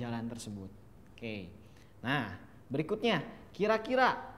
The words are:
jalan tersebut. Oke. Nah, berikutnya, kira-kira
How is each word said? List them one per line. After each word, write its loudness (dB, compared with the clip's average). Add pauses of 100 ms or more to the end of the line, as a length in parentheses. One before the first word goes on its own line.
jalan -2
tersebut. -8 (480)
Oke. -8 (560)
Nah, 0 (400)
berikutnya, 2 (320)
kira-kira 4 (200)